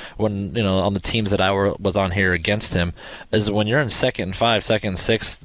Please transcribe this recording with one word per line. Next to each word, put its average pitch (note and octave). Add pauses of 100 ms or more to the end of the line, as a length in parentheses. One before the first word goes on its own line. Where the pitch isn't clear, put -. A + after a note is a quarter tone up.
(160)
When, G2+
you A2+
know, F#2+
on G2+
the G2
teams G#2+
that G2
I F#2+
were, G2
was F#2+
on F#2+
here F#2+
against G2+
him, F2 (380)
is G#2
when G#2
you're C3
in A2+
second A#2+
and F#2+
five, A#2
second G#2+
and F2+
six, -